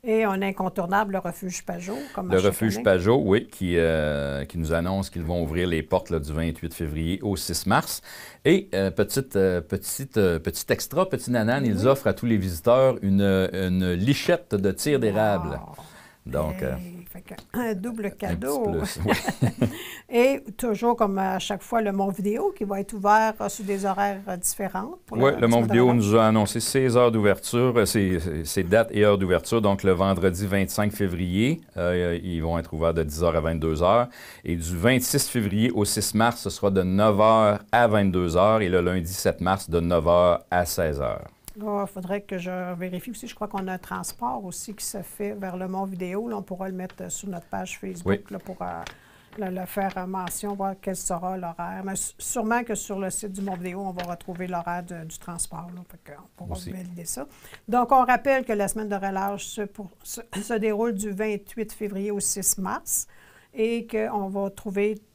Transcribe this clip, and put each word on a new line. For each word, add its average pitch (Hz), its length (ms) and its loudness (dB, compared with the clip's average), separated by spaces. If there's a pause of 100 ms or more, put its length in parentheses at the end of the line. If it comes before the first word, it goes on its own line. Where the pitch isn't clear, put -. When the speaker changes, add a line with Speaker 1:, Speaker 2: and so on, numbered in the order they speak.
Speaker 1:
Et 220 200 2
un 196 160 0
incontournable, 196 720 -2
le 185 60 -2
refuge 175 440 -8
Pajot, 180 320 -8 (180)
comme 185 160 -6
à 92 40 2
Speaker 2:
Le 92 80 6
Speaker 1:
chaque 101 80 4
Speaker 2:
refuge 101 260 0
Speaker 1:
année. 117 80 -4
Speaker 2:
Pajot, 104 400 4
oui, 104 240 4
qui, 87 300 -2
euh, 73 680 2
qui 85 140 -8
nous 80 160 0
annonce 92 360 0
qu'ils 87 140 -8
vont 85 180 -2
ouvrir 82 280 0
les 80 120 0
portes, - 280 -2
là, 82 100 0
du 73 140 -6
vingt-huit 80 400 -4
février 80 480 -4
au 98 160 -2
six - 300 -6
mars. 127 340 0 (420)
Et, 190 320 4
euh, 95 160 2
petite, 107 460 0
euh, 92 240 4
petite, - 560 -6
euh, 90 220 4
petit - 340 -6
extra, 175 340 0
petit 123 240 -4
nanan, 123 320 2
ils 107 200 2
Speaker 1:
Oui. 120 40 6
Speaker 2:
offrent 135 200 4
à 95 60 2
tous - 120 -4
les 113 100 4
visiteurs 117 680 4
une, 98 200 4
une 92 720 2
lichette 131 640 2
de 98 180 2
tir 143 260 0
d'érable. 104 520 2
Speaker 1:
Wow. - 240 -12 (500)
Speaker 2:
Donc, 71 380 -2
euh, 65 140 -2
Speaker 1:
Hey, - 340 -14
fait 180 100 -16
que - 120 -18 (200)
un 233 200 -2
double 214 320 -6
Speaker 2:
un 196 40 -2
petit - 80 -12
Speaker 1:
cadeau. 202 440 -4
Speaker 2:
plus, 85 440 -2
oui. - 640 0
Speaker 1:
<laughs> - 420 -10
Et 262 320 4 (160)
toujours, 233 380 0
comme 202 220 0
à 190 220 0
chaque 190 220 -6
fois, 233 200 0
le 202 100 0
Mont 196 180 0
Vidéo 220 460 -2
qui - 80 -6
va 202 160 -4
être 202 140 -8
ouvert, 214 480 4
euh, 208 80 -2
sous 202 140 -10
des 196 220 -4
horaires, 196 440 0
euh, 180 80 -6
différents 196 580 -4 (100)
pour - 120 -6
Speaker 2:
Oui, 135 160 6
Speaker 1:
la - 80 -4
Speaker 2:
le 117 60 4
Mont 117 100 6
Speaker 1:
semaine 113 100 4
de 110 60 0
Speaker 2:
Vidéo 120 160 8
Speaker 1:
relâche. 120 160 6
Speaker 2:
nous 104 100 4
a 113 120 8
annoncé 110 340 4
ses 131 340 2
heures 123 160 8
d'ouverture, 113 680 2
euh, 107 80 6
ses, 92 360 2
ses, 80 240 -4
ses 95 180 -2
dates 107 280 4
et 104 120 4
heures 104 140 6
d'ouverture. 92 440 2
Donc, 98 220 2
le 98 80 6
vendredi 92 560 2
vingt-cinq 98 460 0
février, 95 680 0 (160)
euh, 90 480 0
ils 85 180 -4
vont 82 160 0
être 80 160 -6
ouverts 82 200 2
de 80 100 0
dix 76 180 -4
heures 82 140 2
à 80 60 2
vingt-deux 80 420 0
heures. 117 240 4 (380)
Et 87 100 -2
du 85 220 -4
vingt-six 127 500 2
février 107 440 0
au 104 120 0
six - 320 -2
mars, 117 260 4
ce 98 80 -6
sera 98 220 0
de 95 120 2
neuf 98 360 4
heures 107 400 6 (120)
à 120 180 6
vingt-deux 92 480 4
heures. 107 240 6
Et 92 80 0
le 90 100 4
lundi 90 340 0
sept - 280 -2
mars, 92 280 0
de 85 120 2
neuf 85 260 2
heures 87 420 4
à 87 160 2
seize 78 360 -2
heures. 57 260 -6 (280)
Speaker 1:
Il 208 300 -4
faudrait 196 360 -6
que 196 180 -8
je 180 340 -8
vérifie 180 380 -8
aussi. 226 160 -12
Je - 80 -14
crois 208 120 -8
qu'on 190 200 -6
a 185 60 -6
un 185 40 -8
transport 214 640 -8
aussi 185 300 -12
qui - 100 -12
se 196 200 -8
fait 208 300 -8
vers 190 220 -8
le 185 120 -6
Mont 190 180 -4
Vidéo. 190 420 -6
Là, 220 100 -6
on 196 40 -8
pourra 185 260 -8
le 190 60 -8
mettre, 185 280 -10
euh, 180 80 -10
sur 202 200 -10
notre 175 160 -10
page - 340 -8
Facebook, 90 280 -8
Speaker 2:
Oui. 190 240 2
Speaker 1:
là, 92 80 -10
pour, - 240 -12
euh, - 20 -6 (720)
le, 190 140 -6
le 185 160 -6
faire, 196 300 -4
euh, 185 100 -6
mention, 190 480 -6
voir 196 260 -4
quel 190 140 -4
sera 180 420 -4
l'horaire. 180 480 -8
Mais 190 80 -6
s-, - 240 -8
sûrement 233 460 -2
que 226 100 -4
sur 196 240 -6
le 190 140 -4
site 202 220 -8
du 196 80 -8
Mont 196 120 -4
Vidéo, 180 280 -8
on 190 100 -6
va 180 100 -8
retrouver 175 460 -8
l'horaire 175 340 -6
de, 175 240 -12
du 160 140 -14
transport. 170 560 -10
Là, 180 60 -14 (100)
fait - 200 -20
qu'on 143 120 -20 (140)
pourra - 200 -10
Speaker 2:
Aussi. 180 140 -10
Speaker 1:
valider 175 340 -12
ça. 269 220 -8 (400)
Donc, 240 240 2
on 262 120 6
rappelle 254 420 2
que 226 80 -4
la 202 140 0
semaine 214 220 -6
de 202 60 -2
relâche 196 500 -4
se, - 160 -10
pour, 202 300 -10 (100)
se, - 200 -12 (200)
se 226 140 -6
déroule 220 400 0
du 208 160 -6
vingt-huit 208 600 -6
février 202 380 -6
au 202 100 -4
six - 380 -2
mars 196 480 -4 (480)
et 233 320 0
qu'on 220 440 -2
va 196 200 -2
trouver 202 460 -2 (200)